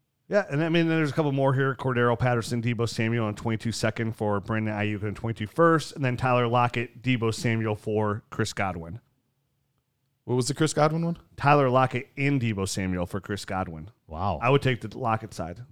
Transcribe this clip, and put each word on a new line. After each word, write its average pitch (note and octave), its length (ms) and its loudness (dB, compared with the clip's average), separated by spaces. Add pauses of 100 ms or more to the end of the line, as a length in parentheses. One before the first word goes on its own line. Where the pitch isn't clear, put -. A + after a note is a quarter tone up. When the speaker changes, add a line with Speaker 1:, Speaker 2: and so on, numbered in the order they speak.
(280)
Speaker 1:
Yeah, G3 220 0
and D3+ 140 0
I E3 60 0
mean, E3 180 2
there's D#3+ 220 2
a - 20 -6
couple D3 200 0
more C3+ 200 2
here. C3+ 260 2
Cordero A#2+ 400 2
Patterson, A#2+ 440 0
Debo A#2 260 0
Samuel A2+ 380 0
on G#2 80 -2
twenty-two A2+ 380 -2
second A2+ 440 -2
for G#2 240 0
Brandon A2 340 -2
Ayuk G#2 280 -2
and G#2 120 -4
twenty-two A2+ 340 -6
first, E3 460 2
and D3 80 -6
then B2 140 0
Tyler B2 320 2
Lockett, A#2+ 540 0
Debo A#2 320 0
Samuel A2+ 420 0
for G#2+ 540 -2
Chris - 240 -4
Godwin. F2 460 -4 (1200)
Speaker 2:
What A#2+ 120 -2
was B2+ 120 2
the C#3+ 60 -2
Chris D#3 180 0
Godwin D#3 320 2
one? E3+ 140 -4 (180)
Speaker 1:
Tyler C#3+ 320 4
Lockett B2+ 480 2
and C#3+ 240 2
Debo G#2 260 0
Samuel F#2 400 -2
for G2 140 -6
Chris G2+ 240 -6
Godwin. F#2 460 -6 (160)
Speaker 3:
Wow. E2 340 -2
Speaker 1:
I A#2+ 100 2
would C#3 120 4
take B2+ 180 0
the A2 160 -10
Lockett A2+ 380 -4
side. F2 260 -10 (120)